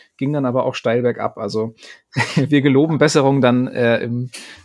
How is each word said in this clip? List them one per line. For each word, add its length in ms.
ging 160
dann 140
aber 180
auch 120
steil 260
bergab. 360
Also 380
<laughs> 220
wir 260
geloben 360
Besserung 440
dann, 260
äh, 320
im, 300